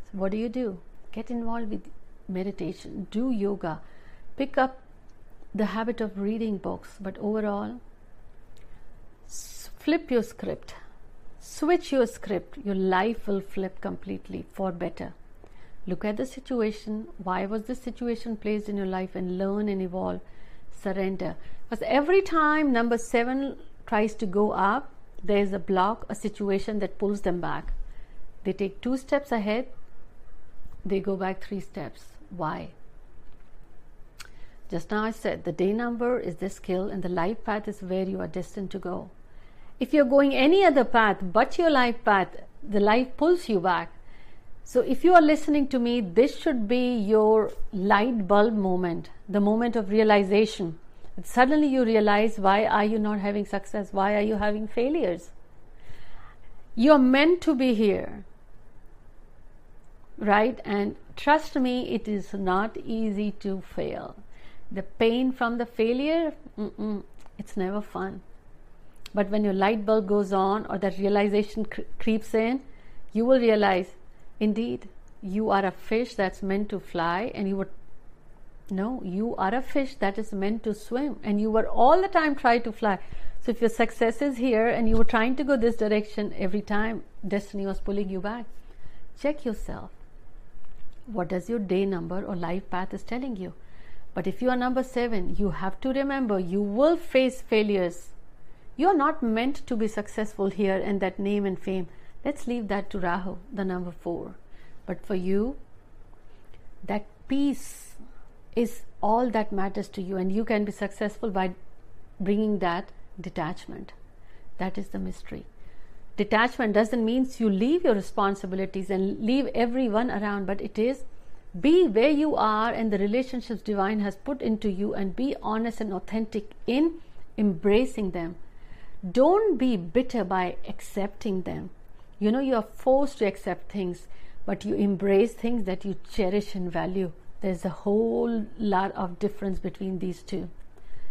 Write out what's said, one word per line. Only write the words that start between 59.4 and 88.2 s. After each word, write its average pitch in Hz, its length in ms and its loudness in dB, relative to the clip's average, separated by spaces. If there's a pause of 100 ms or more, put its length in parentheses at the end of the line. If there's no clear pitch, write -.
right? 214 460 4
And 202 300 0 (220)
trust 311 400 2
me, 254 320 0
it 226 180 -2
is 202 260 -4
not 196 520 0
easy 214 560 -2
to 196 220 -4
fail. - 520 -6 (560)
The 285 140 -4
pain 240 480 2
from 240 260 -2
the 240 80 -2
failure, 285 680 0 (220)
mm-mm, 208 460 -4 (360)
it's - 180 -8
never 196 240 0
fun. 190 400 -8 (920)
But 196 180 0
when 208 120 2
your 202 120 2
light 202 300 2
bulb 220 220 4
goes 202 260 2
on 196 340 2
or 202 120 -4
that 185 180 0
realization 202 680 2
cre-, - 160 -6 (180)
creeps 220 360 2
in, 226 260 2 (520)
you 220 120 2
will 262 160 8
realize, 208 480 4 (500)
indeed, 226 500 0 (320)
you 202 300 -2
are 196 160 4
a 185 60 0
fish 233 420 -2
that's 190 280 -2
meant 202 260 0
to 202 100 -4
fly, 175 560 -2
and 202 140 -2
you 196 80 -2
would, 190 120 -2 (1040)
no, 214 340 -2
you 196 320 -4
are 190 160 0
a 254 80 0
fish 269 360 0
that 196 200 0
is 214 160 -4
meant 202 300 0
to 214 100 0
swim, 240 520 -4
and 202 160 2
you 220 100 2
were 214 160 4
all 285 340 8
the 381 80 2
time 311 280 4
trying 240 260 4
to 226 80 -4
fly. 208 300 0 (400)
So - 100 2
if 214 100 0
your 226 100 6
success 226 520 2
is 285 140 2
here 226 320 4
and 233 200 4
you 226 80 10
were 233 80 12
trying 240 320 8
to 294 80 0
go 277 120 4
this 233 200 4
direction, 208 640 0
every 202 240 2
time 214 400 0 (240)
destiny 196 400 -2
was 190 140 -2
pulling 196 280 0
you 185 120 -4